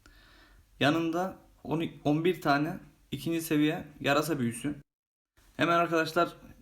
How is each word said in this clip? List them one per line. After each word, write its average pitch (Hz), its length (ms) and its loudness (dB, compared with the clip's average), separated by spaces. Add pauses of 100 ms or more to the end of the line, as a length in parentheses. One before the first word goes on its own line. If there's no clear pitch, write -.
(800)
Yanında 165 580 0 (260)
on, 160 200 -4 (200)
on 151 220 2
bir 180 160 0
tane 151 380 0 (320)
ikinci 165 300 -4
seviye 156 460 0 (120)
yarasa 147 400 2
büyüsü. 117 360 -2 (840)
Hemen 170 220 2
arkadaşlar 165 560 2 (260)